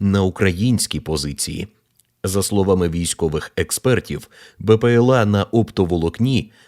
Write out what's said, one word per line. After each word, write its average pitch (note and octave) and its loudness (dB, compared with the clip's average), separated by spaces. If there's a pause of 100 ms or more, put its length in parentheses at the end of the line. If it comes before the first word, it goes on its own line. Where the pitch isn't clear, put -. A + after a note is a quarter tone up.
на G2 2
українські F#2+ 0
позиції. D2 -6 (560)
За F#2+ -2
словами F#2 2
військових E2 -4
експертів, - -4 (300)
Б A2 4
П A#2+ 2
Л A#2+ 4
А A#2 4
на G2+ 2
оптоволокні, F#2+ 0 (160)